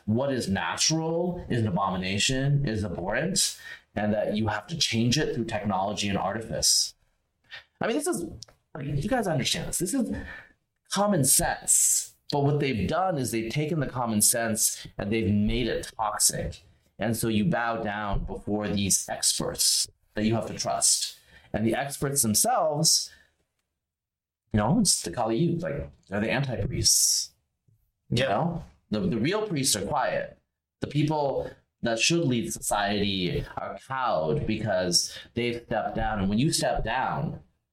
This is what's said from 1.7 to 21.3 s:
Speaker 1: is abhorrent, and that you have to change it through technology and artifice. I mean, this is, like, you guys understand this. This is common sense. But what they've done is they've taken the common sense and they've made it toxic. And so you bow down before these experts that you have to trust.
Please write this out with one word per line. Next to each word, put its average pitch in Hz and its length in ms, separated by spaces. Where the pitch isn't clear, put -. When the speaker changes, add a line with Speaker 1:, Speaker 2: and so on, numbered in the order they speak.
Speaker 1:
is 107 160
abhorrent, 165 760
and 104 160
that 104 240
you 110 120
have 104 180
to 165 100
change 117 440
it - 160
through 113 100
technology 101 640
and 98 80
artifice. - 800
I - 60
mean, 226 100
this 302 120
is, 226 180
like, 135 140
you 143 200
guys 233 200
understand 156 400
this. - 100
This 185 160
is 262 180
common 196 340
sense. - 840
But 143 120
what 143 160
they've 123 280
done 175 300
is 120 140
they've 113 200
taken 151 280
the 127 80
common 113 340
sense - 640
and 101 140
they've 113 220
made 110 340
it - 300
toxic. 104 640
And 110 160
so 117 120
you 107 180
bow 117 360
down 104 440
before 104 420
these 101 420
experts - 800
that 107 100
you 113 100
have 110 120
to 92 60
trust. - 640